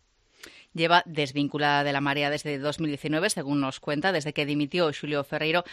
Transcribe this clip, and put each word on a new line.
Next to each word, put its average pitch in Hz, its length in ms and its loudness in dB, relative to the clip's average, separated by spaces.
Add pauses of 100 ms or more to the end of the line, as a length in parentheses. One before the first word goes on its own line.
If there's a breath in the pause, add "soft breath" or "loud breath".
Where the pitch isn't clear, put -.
(760 loud breath)
Lleva 170 320 6
desvinculada 143 800 0
de 143 100 0
la 139 80 0
Marea 143 260 0
desde 147 300 -4
dos 143 220 -4
mil 156 100 -2
diecinueve, 156 400 -2
según 143 320 -2
nos 131 180 -4
cuenta, 156 320 0
desde 151 220 -2
que 151 100 0
dimitió 147 480 0
Xulio 147 320 -4
Ferreiro, 156 480 0